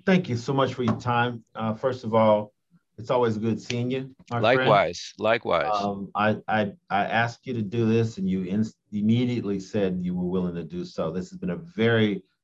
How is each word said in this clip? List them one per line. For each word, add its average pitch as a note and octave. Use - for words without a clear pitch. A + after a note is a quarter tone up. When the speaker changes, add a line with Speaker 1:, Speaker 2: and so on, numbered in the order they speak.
Speaker 1:
thank F3+
you B2
so B2+
much C3+
for B2+
your A2
time. A#2+
Uh, A2
first B2+
of A2
all, G#2+
it's A2+
always A#2+
good A2
seeing B2
you, C3
my A#2+
friend. A#2+
Speaker 2:
Likewise, G2
likewise. G#2
Speaker 1:
Um, G2+
I, G#2
I, G2+
I G2
asked A#2
you C3
to A2+
do A2
this A2+
and F#2+
you F#2
in-, G#2
immediately G#2+
said F#2
you F2+
were F2+
willing F2+
to F2
do E2
so. D#2+
This F2+
has F#2
been F2+
a F2
very G#2+